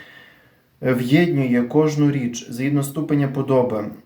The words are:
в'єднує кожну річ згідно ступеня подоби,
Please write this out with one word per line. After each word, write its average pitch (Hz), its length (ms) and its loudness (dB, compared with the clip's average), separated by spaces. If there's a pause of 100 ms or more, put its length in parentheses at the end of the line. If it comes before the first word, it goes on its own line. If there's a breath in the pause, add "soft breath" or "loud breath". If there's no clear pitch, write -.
(840 loud breath)
в'єднує 131 800 2
кожну 147 480 2
річ 123 400 -4
згідно 139 320 -2
ступеня 147 460 -2
подоби, 120 600 0 (160)